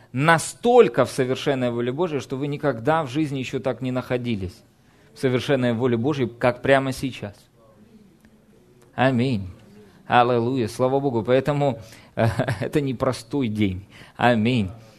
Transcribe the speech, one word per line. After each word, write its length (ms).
настолько 920
в 60
совершенной 600
воле 200
Божией, 300
что 160
вы 100
никогда 560
в 60
жизни 300
еще 200
так 220
не 100
находились 720
в 20
совершенной 540
воле 240
Божией, 320
как 320
прямо 320
сейчас. 400
Аминь. 560
Аллилуйя. 640
Слава 320
Богу. 240
Поэтому, 560
э, 120
<laughs> 180
это 200
непростой 640
день. 400
Аминь. 540